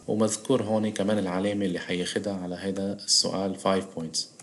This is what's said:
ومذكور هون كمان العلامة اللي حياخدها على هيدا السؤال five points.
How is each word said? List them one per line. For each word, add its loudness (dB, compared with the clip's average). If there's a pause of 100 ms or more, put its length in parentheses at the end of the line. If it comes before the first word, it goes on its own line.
ومذكور 2
هون 2
كمان 2
العلامة 0
اللي 0
حياخدها -2
على -4
هيدا -2
السؤال 0
five 0
points. -4 (220)